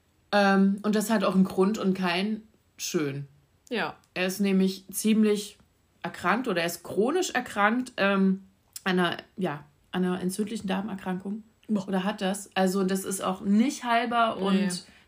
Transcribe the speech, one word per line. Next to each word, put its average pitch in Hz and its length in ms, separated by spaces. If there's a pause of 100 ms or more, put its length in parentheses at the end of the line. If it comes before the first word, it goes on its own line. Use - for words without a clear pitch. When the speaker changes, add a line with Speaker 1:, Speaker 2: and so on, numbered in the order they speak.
(320)
Speaker 1:
Ähm, 196 520
und 208 120
das 214 140
hat 214 140
auch 190 120
einen 190 100
Grund 190 320
und 190 160
kein 190 480 (360)
schön. 143 500 (420)
Speaker 2:
Ja. 190 260 (180)
Speaker 1:
Er 180 140
ist 190 120
nämlich 190 520
ziemlich 214 680 (460)
erkrankt 190 440
oder 180 140
er 170 60
ist - 160
chronisch 302 480
erkrankt, 240 680
ähm, 196 480 (380)
an 185 160
einer, 170 180 (200)
ja, 151 260 (280)
an 185 140
einer 180 160
entzündlichen 202 460
Darmerkrankung. 196 760 (240)
Speaker 2:
Boah. 202 200
Speaker 1:
Oder 190 160
hat 208 180
das. 196 340
Also 190 280
das 190 220
ist 190 160
auch 185 200
nicht 233 420
heilbar 233 540
Speaker 2:
Nee. 185 60 (220)
Speaker 1:
und 180 200 (220)